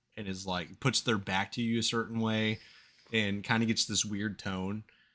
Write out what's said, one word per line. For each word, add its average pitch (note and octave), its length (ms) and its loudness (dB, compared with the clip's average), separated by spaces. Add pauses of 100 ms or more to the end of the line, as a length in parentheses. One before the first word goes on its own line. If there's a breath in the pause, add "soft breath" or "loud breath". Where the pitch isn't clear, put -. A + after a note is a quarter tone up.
(160)
and G#2 120 -6
is F#2+ 180 -6
like, F2+ 320 -4
puts B2+ 220 2
their A2 180 2
back G2 340 0
to B2 100 -4
you A#2 180 2
a - 20 0
certain A2+ 380 0
way A2 400 2 (520 loud breath)
and G2+ 300 2
kinda A2+ 240 4
gets A2 180 2
this G2+ 200 0
weird G#2 340 -2
tone, G2 460 -4 (300 soft breath)